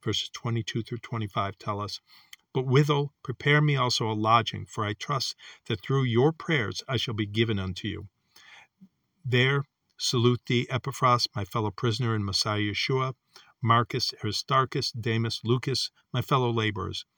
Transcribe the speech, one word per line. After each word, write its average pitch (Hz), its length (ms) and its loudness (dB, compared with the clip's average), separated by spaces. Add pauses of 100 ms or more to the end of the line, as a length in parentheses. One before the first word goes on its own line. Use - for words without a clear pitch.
Verses - 260 -4
twenty-two 113 540 -4
through 120 140 -8
twenty-five 104 600 -6
tell 101 220 -6
us, 101 220 -8 (520)
"But 131 120 -2
withal, 143 480 2 (100)
prepare 147 380 2
me 147 160 4
also 123 340 0
a - 20 -2
lodging, 107 520 2
for - 180 -6
I 107 100 -2
trust - 440 -6 (300)
that 113 140 -2
through 135 220 0
your 123 300 4
prayers 117 520 -2
I 120 120 -2
shall 117 160 -2
be 107 120 -2
given 107 340 0
unto 92 280 -6
you. 95 220 -10 (1120)
There 131 460 2 (280)
salute 123 500 2
thee, 120 220 0
Epaphras, 127 640 0
my 98 120 -6
fellow 107 260 -2
prisoner 117 420 -2
in 107 120 -2
Messiah 104 340 -2
Yeshua, 131 560 -2 (460)
Marcus, 117 600 2
Aristarchus, 127 680 0
Demas, 113 540 -2
Lucas, 123 460 0 (200)
my 123 100 -2
fellow 127 300 2
laborers. 104 540 -2 (120)